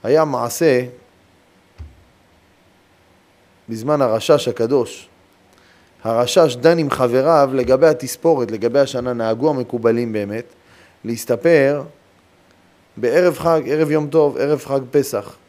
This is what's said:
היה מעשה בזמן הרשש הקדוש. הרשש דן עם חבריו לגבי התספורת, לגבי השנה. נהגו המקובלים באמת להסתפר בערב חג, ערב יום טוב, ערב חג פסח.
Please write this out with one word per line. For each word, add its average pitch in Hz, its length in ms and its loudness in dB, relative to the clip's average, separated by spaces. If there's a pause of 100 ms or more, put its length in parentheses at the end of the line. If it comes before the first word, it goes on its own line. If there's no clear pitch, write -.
היה 151 200 4
מעשה 127 560 0 (3000)
בזמן 131 320 -2
הרשש 120 460 2
הקדוש. 117 640 -2 (920)
הרשש 123 520 2
דן 160 220 2
עם 147 120 -2
חבריו 131 640 2
לגבי 131 340 2
התספורת, 135 640 0
לגבי 117 280 0
השנה. 127 340 -2
נהגו 117 360 -2
המקובלים 117 640 -2
באמת 104 320 -6 (600)
להסתפר 139 760 2 (1120)
בערב 147 400 2
חג, 160 280 0
ערב 151 260 -2
יום 151 160 -2
טוב, 147 300 0
ערב 143 280 -2
חג 139 140 -2 (120)
פסח. 131 440 -2 (140)